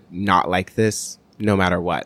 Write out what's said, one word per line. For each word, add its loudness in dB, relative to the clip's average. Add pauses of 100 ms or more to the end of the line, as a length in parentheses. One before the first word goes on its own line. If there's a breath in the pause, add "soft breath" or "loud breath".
(100)
not 0
like -2
this -2 (200)
no 2
matter 2
what. -4